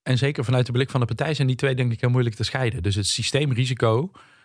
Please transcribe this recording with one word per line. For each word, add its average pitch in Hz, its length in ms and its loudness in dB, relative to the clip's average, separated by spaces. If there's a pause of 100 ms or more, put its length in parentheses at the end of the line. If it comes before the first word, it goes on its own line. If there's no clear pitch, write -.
en 127 140 0
zeker 143 280 -2
vanuit 127 200 2
de 123 60 -6
blik 123 180 0
van 131 100 -2
de 120 60 2
partij 139 280 -4
zijn 139 140 0
die 127 80 0
twee 135 200 0
denk 123 160 0
ik 113 100 -6
heel 123 80 2
moeilijk 120 260 2
te - 80 -4
scheiden. 117 400 -2
Dus 98 120 0
het 101 120 0
systeemrisico, 127 1040 0 (340)